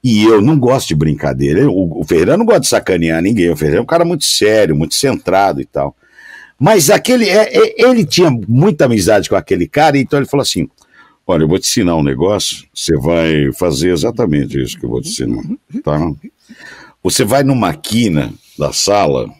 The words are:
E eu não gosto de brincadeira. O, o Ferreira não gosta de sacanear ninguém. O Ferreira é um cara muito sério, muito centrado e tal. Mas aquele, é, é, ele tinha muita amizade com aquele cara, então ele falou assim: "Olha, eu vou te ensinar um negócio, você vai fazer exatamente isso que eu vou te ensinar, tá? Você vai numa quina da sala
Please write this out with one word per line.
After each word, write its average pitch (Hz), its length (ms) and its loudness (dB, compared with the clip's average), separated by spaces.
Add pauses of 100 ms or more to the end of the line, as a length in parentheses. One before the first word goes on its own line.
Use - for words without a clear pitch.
E 107 200 2
eu 110 180 6
não 147 160 4
gosto 123 300 0
de 80 80 -2
brincadeira. 73 720 0
O, 87 320 -2
o - 20 -4
Ferreira 90 320 2
não 226 100 0
gosta 208 160 2
de - 60 -4
sacanear 85 540 0
ninguém. 90 300 0
O 78 40 0
Ferreira 76 240 0
é 117 40 -2
um - 20 -4
cara 170 180 0
muito 175 220 -2
sério, 208 500 2
muito 107 200 -4
centrado 95 680 0
e 58 40 -8
tal. 71 300 -6 (640)
Mas 175 300 4
aquele, 226 400 2
é, 214 260 2
é, 220 280 2
ele 240 200 4
tinha 160 280 2 (160)
muita 147 380 2
amizade 104 440 2
com 104 60 0
aquele 92 320 -2
cara, 147 320 2
então 135 180 -2
ele 135 100 0
falou 143 140 -2
assim: 120 260 -4 (600)
"Olha, 82 160 2
eu 78 40 2
vou 90 120 0
te - 80 -6
ensinar 90 280 0
um 78 80 0
negócio, 76 680 -2
você 82 240 -4
vai 78 560 0
fazer 85 380 -2
exatamente 78 720 -2
isso 62 180 -8
que - 60 -10
eu 62 40 -6
vou 62 120 -4
te - 80 -12
ensinar, 58 340 -6 (400)
tá? 73 160 -2 (1040)
Você 95 200 -2
vai 131 200 0
numa 120 320 0
quina 80 580 -2 (240)
da 71 160 -4
sala 76 560 0 (100)